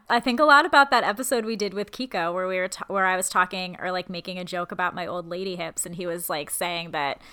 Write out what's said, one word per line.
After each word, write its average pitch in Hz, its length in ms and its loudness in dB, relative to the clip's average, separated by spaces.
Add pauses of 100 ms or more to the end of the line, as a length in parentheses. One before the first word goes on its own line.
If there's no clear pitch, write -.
I 233 120 4
think 247 200 2
a 302 40 6
lot 302 200 10
about 285 260 6
that 254 140 4
episode 233 400 0
we 226 100 -4
did 202 200 -4
with 202 180 -6
Kiko 180 400 -4
where 185 160 -2
we 185 80 -2
were 185 120 -2
ta-, - 200 -12
where 196 160 0
I 185 120 4
was 185 120 -2
talking 185 500 -2
or, 185 140 -4
like, 180 160 -4
making 180 300 -10
a 180 60 -8
joke 175 280 -6
about 180 220 -2
my 180 120 -6
old 170 220 -8
lady 180 280 -6
hips. 165 280 -8
And 175 100 -12
he 180 120 -8
was, 175 240 -6
like, 147 180 -4
saying 170 440 -6
that 143 280 -4 (120)